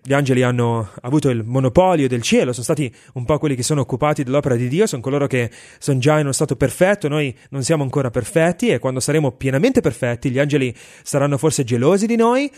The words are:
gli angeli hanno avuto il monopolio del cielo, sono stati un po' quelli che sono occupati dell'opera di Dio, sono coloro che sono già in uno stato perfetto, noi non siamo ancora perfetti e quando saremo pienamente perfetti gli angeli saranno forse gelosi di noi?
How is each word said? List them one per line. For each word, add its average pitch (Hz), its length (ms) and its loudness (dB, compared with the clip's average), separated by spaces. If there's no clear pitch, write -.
gli 135 100 -2
angeli 131 280 2
hanno 117 480 0
avuto 139 260 0
il 117 160 -2
monopolio 135 640 2
del 123 140 -2
cielo, 175 300 2
sono 117 120 -8
stati 151 260 -2
un 123 120 -8
po' 151 120 2
quelli 143 180 -2
che 123 60 -4
sono 147 200 0
occupati 147 400 0
dell'opera 135 320 0
di 123 140 0
Dio, 175 180 2
sono 131 160 -6
coloro 139 240 -2
che 127 240 -2
sono 139 200 0
già 147 160 4
in 151 80 2
uno 139 100 -2
stato 147 240 -2
perfetto, 180 520 0
noi 143 280 -4
non 135 120 -8
siamo 151 200 0
ancora 131 280 -2
perfetti 165 580 0
e 147 100 2
quando 127 220 -4
saremo 147 320 0
pienamente 165 500 0
perfetti 123 480 -2
gli 123 80 -2
angeli 139 360 0
saranno 143 340 -2
forse 151 280 0
gelosi 135 420 2
di 226 100 0
noi? 247 420 0